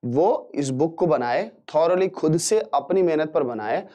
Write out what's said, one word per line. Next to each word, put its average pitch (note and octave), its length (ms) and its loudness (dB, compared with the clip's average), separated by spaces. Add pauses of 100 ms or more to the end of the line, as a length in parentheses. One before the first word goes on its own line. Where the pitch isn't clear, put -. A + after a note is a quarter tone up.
वो D#3 500 0
इस C#3 160 -2
बुक D#3+ 280 -2
को F3+ 80 2
बनाए, C#3+ 440 0 (200)
thoroughly F3+ 400 2
खुद D#3+ 280 0
से G#3+ 220 0 (140)
अपनी F#3 280 0
मेहनत D#3 300 0
पर D#3+ 100 2
बनाए A#2+ 520 -4